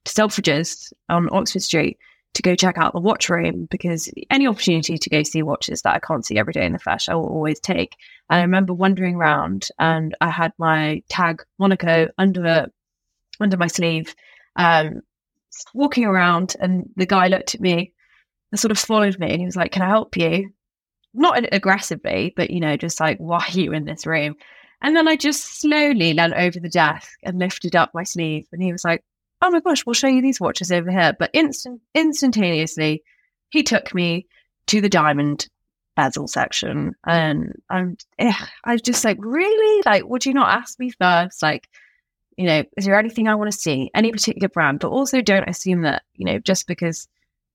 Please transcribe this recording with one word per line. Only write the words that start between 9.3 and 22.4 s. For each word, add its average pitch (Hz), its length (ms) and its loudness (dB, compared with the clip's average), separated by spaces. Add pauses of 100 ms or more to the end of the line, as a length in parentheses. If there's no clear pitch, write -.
and 160 420 0
I 170 80 0
had 165 280 -2
my 156 520 0
Tag 165 340 -2 (140)
Monaco 175 500 2 (100)
under, 175 500 2 (760)
under 190 160 2
my 175 100 0
sleeve, 165 480 -2 (400)
um, 165 460 2 (720)
walking 254 320 2
around, 180 560 2
and 185 340 0
the 185 120 0
guy 185 200 4
looked - 280 0
at - 60 -10
me 175 300 0 (600)
and 208 80 -4
sort 220 120 0
of 202 80 0
followed 208 400 0
me, 165 120 -2
and 170 80 -2
he 180 60 -4
was 180 120 -6
like, 175 160 0
"Can 185 80 0
I 185 80 0
help 220 260 0
you?" 180 360 0 (640)
Not 254 360 2
aggressively, 185 840 -2
but, - 160 -2